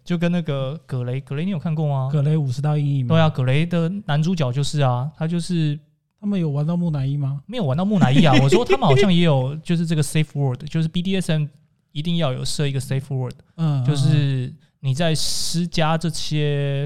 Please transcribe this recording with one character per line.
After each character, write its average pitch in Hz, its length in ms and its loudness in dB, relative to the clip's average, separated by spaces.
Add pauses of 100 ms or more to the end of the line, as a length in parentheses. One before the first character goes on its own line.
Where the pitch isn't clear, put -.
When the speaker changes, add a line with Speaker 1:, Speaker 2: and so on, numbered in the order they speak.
Speaker 1:
就 175 140 -2
跟 170 140 0
那 175 100 0
个 139 420 -4
葛 123 200 -6
雷， 127 160 -4
葛 135 160 -8
雷 156 80 -4
你 196 80 -4
有 175 80 -4
看 170 120 -4
过 156 140 -2
吗？ 135 260 -2
Speaker 2:
葛 151 100 2
雷 156 140 2
五 143 140 0
十 127 100 -6
道 151 160 0
阴 147 80 0 (120)
影 131 100 0
吗？ 123 80 2
Speaker 1:
对 165 60 6
啊， 160 100 4
葛 139 140 -2
雷 135 200 2
的 170 240 0 (160)
男 147 160 0
主 175 140 0
角 147 160 -2
就 123 100 -4
是 147 200 -2
啊， 127 360 0
他 160 120 -4
就 170 100 -2
是 160 400 -2 (420)
Speaker 2:
他 208 60 -8
们 208 120 -2
有 165 120 0
玩 147 160 -2
到 175 100 -2
木 175 140 0
乃 139 160 -2
伊 139 100 -2
吗？ 143 300 -2
Speaker 1:
没 226 100 -10
有 233 80 -2
玩 131 120 0
到 180 80 0
木 202 160 2
乃 127 100 4
伊 139 140 6
啊， 139 140 6
<laughs> 147 40 4
我 135 60 6
说 - 160 4
他 381 120 2
们 - 40 0
好 160 160 6
像 202 180 4
也 170 80 4
有 139 360 2
就 170 180 -2
是 170 100 0
这 170 80 0
个 151 80 2
safe 156 320 0
word， 139 300 -2
就 160 180 -4
是 160 60 0
B 175 140 -4
D 190 180 -2
S 180 100 -4
M 156 160 0 (460)
一 147 100 -8
定 170 140 -2
要 156 160 0
有 131 120 -6
设 143 220 -2
一 139 60 -2
个 135 80 -2
safe 135 340 -4
word， 127 200 -6 (200)
Speaker 2:
嗯， 151 260 0
嗯， 123 40 -2
嗯。 - 0 -
Speaker 1:
就 139 100 2
是 139 580 2 (280)
你 135 120 -2
在 160 220 0
施 - 500 -2
加 165 320 0
这 160 140 -2
些 143 760 -2